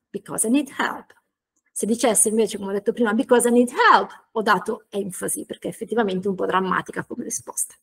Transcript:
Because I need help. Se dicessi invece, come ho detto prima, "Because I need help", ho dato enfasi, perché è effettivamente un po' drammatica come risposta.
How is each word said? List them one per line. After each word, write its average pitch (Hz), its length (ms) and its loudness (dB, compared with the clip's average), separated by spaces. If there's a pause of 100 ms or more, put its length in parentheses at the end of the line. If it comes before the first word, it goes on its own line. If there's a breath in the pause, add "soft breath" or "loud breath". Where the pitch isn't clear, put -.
(120)
Because - 360 -6
I - 20 -2
need 285 280 2
help. - 360 -6 (580)
Se - 140 -6
dicessi 226 440 2
invece, 208 280 0
come 196 120 -8
ho 196 40 -4
detto 202 200 -2
prima, 220 200 2
"Because 240 340 4
I 240 40 4
need 240 180 4
help", 330 640 2
ho 220 120 -4
dato 208 460 0
enfasi, - 560 -6
perché - 220 -10
è 180 40 -6
effettivamente 196 560 -2
un 190 80 0
po' 185 100 -4
drammatica 185 580 -2
come - 200 -12
risposta. - 600 -8